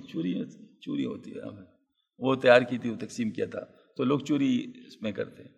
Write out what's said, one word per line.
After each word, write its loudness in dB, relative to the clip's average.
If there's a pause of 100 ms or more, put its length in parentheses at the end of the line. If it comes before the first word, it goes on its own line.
چوری، -4 (360)
چوری -6
ہوتی -10
ہے، -12 (800)
وہ 0
تیار 8
کی -4
تھی، -4
وہ -4
تقسیم -4
کیا -2
تھا، -10 (360)
تو 0
لوگ 2
چوری 0 (140)
اس -18
میں -4
کرتے -8
ہیں۔ -20